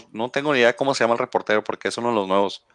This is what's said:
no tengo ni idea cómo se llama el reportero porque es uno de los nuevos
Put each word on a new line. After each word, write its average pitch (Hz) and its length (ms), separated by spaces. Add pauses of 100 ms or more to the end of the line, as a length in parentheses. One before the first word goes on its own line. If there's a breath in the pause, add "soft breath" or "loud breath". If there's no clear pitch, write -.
(120)
no 113 180
tengo 143 240
ni 131 60
idea 120 160
cómo 139 180
se 127 100
llama 117 100
el 117 60
reportero 107 440
porque - 240
es 98 100
uno 117 120
de 120 60
los 101 120
nuevos 98 480